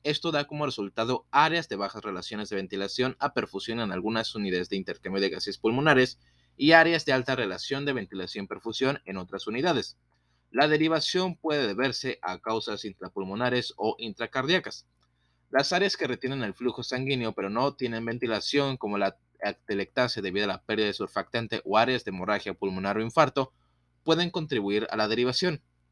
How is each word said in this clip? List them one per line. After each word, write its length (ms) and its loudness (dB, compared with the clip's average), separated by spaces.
Esto 300 -2
da 160 0
como 180 -4
resultado 640 -2
áreas 380 4
de 80 -4
bajas 260 -4
relaciones 480 -6
de 60 -2
ventilación 640 -2
a 120 -2
perfusión 460 -4
en 140 -2
algunas 420 -2
unidades 340 0
de 80 -2
intercambio 460 -4
de 80 2
gases 260 -6
pulmonares 600 4
y 160 6
áreas 340 8
de 60 2
alta 240 2
relación 480 -2
de 80 0
ventilación-perfusión 1120 -4
en 120 -8
otras 300 -8
unidades. 500 -2
La 160 2
derivación 680 2
puede 320 0
deberse 520 -2
a 200 -6
causas 440 -4
intrapulmonares 920 -4
o 240 0
intracardíacas. 880 -4
Las 240 2
áreas 240 2
que 120 -2
retienen 340 -4
el 120 -4
flujo 280 -2
sanguíneo 500 -2
pero 180 -4
no 260 0
tienen 280 -4
ventilación, 720 0
como 220 -4
la 180 2
atelectasia 800 -2
debido 240 0
a 40 -2
la 140 -4
pérdida 260 0
de 40 -2
surfactante 720 -4
o 140 4
áreas 260 4
de 60 -4
hemorragia 420 -2
pulmonar 460 -2
o 40 0
infarto, 500 2
pueden 240 4
contribuir 600 0
a 80 -2
la 100 2
derivación. 540 0